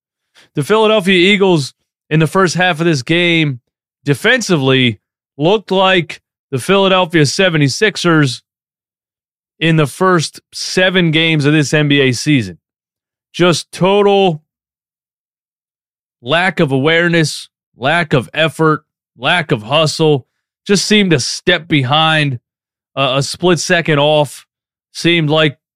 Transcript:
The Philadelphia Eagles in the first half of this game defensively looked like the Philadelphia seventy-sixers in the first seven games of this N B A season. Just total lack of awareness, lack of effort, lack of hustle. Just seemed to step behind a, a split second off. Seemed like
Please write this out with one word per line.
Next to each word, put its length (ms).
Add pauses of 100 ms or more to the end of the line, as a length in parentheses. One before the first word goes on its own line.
(560)
The 80
Philadelphia 520
Eagles 600 (340)
in 100
the 60
first 300
half 240
of 80
this 160
game 580 (420)
defensively 960 (380)
looked 320
like 520 (280)
the 80
Philadelphia 720
seventy-sixers 1120 (1160)
in 160
the 100
first 560 (100)
seven 600
games 340
of 80
this 180
N 160
B 140
A 120
season. 440 (760)
Just 400
total 720 (1800)
lack 400
of 120
awareness, 800 (260)
lack 380
of 200
effort, 520 (300)
lack 360
of 100
hustle. 680 (380)
Just 200
seemed 260
to 80
step 480
behind 720 (560)
a, 220
a 60
split 360
second 400
off. 480 (460)
Seemed 360
like 300 (160)